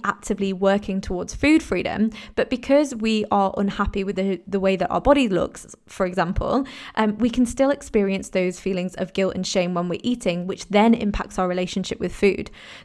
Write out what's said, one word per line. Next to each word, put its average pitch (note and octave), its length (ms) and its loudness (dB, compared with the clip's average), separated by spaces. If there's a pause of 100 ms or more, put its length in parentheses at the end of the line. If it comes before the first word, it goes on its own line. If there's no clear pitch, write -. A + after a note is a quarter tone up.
actively G3 480 -2
working G3 480 2
towards F3+ 320 -6
food D4+ 280 4
freedom, G3 480 0 (260)
but - 140 0
because C4+ 460 2
we A3 360 0
are G3 260 2
unhappy G3+ 480 -2
with G3 100 -4
the, F#3+ 320 -2
the F#3+ 140 -2
way F#3+ 160 2
that F3 120 -2
our - 120 0
body C#4 260 4
looks, - 480 -2 (120)
for - 180 -2
example, F#3 600 0 (300)
um, G#3+ 220 0
we A#3+ 120 2
can B3 160 2
still C4+ 240 2
experience G3+ 600 -2
those F3+ 320 -2
feelings F#3 340 -4
of F#3 160 -6
guilt F#3+ 240 0
and F#3 100 -4
shame F3+ 280 0
when F3 160 -2
we're E3+ 140 -4
eating, F#3 440 -2
which - 220 -8
then G#3+ 240 6
impacts G#3 440 -2
our F#3 120 0
relationship F3+ 500 -4
with F3+ 160 -4
food. - 340 2 (360)